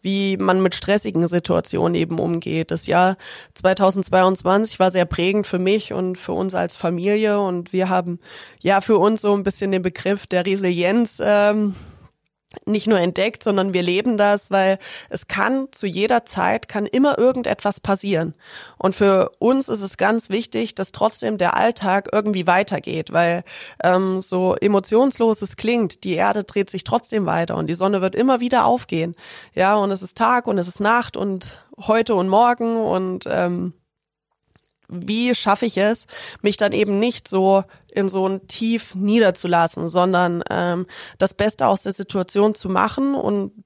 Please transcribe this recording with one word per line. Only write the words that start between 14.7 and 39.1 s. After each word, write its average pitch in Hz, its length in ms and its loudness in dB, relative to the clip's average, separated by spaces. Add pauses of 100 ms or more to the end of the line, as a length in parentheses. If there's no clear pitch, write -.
es - 180 -8
kann 262 420 -2
zu - 160 -8
jeder 214 380 0
Zeit, 185 420 -2
kann 208 200 -4
immer 277 320 2
irgendetwas 233 600 0
passieren. 185 540 -2 (460)
Und 190 160 0
für 196 440 4
uns 262 300 2
ist 208 140 -4
es 196 160 -10
ganz 214 320 0
wichtig, 226 440 -4
dass 190 160 -6
trotzdem 214 460 -2
der 180 220 0
Alltag 196 520 0
irgendwie 208 360 0
weitergeht, 180 680 -2
weil, 170 320 0 (400)
ähm, 185 380 2
so 185 340 0
emotionslos 214 840 2
es - 140 -8
klingt, 226 480 -2
die 180 100 -2
Erde 202 280 0
dreht 196 280 -4
sich 185 140 -8
trotzdem 202 420 -2
weiter 165 280 -2
und 160 120 -2
die 156 80 -2
Sonne 190 260 0
wird 190 140 -2
immer 254 260 2
wieder 247 240 2
aufgehen. 170 500 0 (380)
Ja, 190 240 2
und 202 140 0
es 196 100 -4
ist 185 160 -14
Tag 240 300 2
und 208 100 0
es 180 120 -2
ist 180 120 -10
Nacht 233 380 0
und 190 400 -6 (200)
heute 220 360 2
und 185 140 2
morgen 233 500 2
und, 185 500 -2
ähm, 175 460 -2 (1160)
wie 220 440 -2
schaffe 208 320 0
ich - 100 -4
es, 208 300 0 (340)
mich 202 160 0
dann 202 160 2
eben 202 260 0
nicht 233 300 -2
so 190 340 4 (300)
in 196 160 0
so 190 180 -2
ein 190 220 -4
Tief 226 460 -4
niederzulassen, 185 960 2